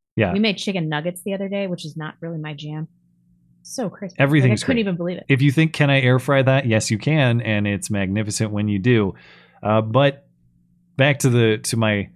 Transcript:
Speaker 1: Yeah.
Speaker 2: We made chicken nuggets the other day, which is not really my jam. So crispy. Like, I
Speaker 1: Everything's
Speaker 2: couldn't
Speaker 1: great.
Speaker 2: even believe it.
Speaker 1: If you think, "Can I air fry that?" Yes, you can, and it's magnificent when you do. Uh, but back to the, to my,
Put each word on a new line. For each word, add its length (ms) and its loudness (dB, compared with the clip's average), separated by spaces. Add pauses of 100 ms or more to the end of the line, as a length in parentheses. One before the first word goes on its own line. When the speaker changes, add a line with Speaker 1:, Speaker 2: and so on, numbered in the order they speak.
(160)
Speaker 1:
Yeah. 180 0
Speaker 2:
We 60 0
made 180 0
chicken 320 -4
nuggets 340 -6
the 120 -6
other 120 -8
day, 200 -6
which 180 -8
is 100 -14
not 260 -10
really 180 -10
my 160 -10
jam. 320 -10 (760)
So 260 -8
crispy. 280 -12
Like, 60 0
I 20 2
Speaker 1:
Everything's 400 2
Speaker 2:
couldn't 140 0
Speaker 1:
great. 100 0
Speaker 2:
even 80 -2
believe 220 -6
it. 120 -14
Speaker 1:
If 140 2
you 80 4
think, 220 2
"Can 180 2
I 100 2
air 160 4
fry 240 2
that?" 240 2
Yes, 240 2
you 80 0
can, 440 2
and 260 -2
it's 240 -4
magnificent 580 -2
when 180 -2
you 120 0
do. 340 2 (480)
Uh, 200 2
but 460 0 (680)
back 220 2
to 100 2
the, 300 4
to 180 -4
my, 380 0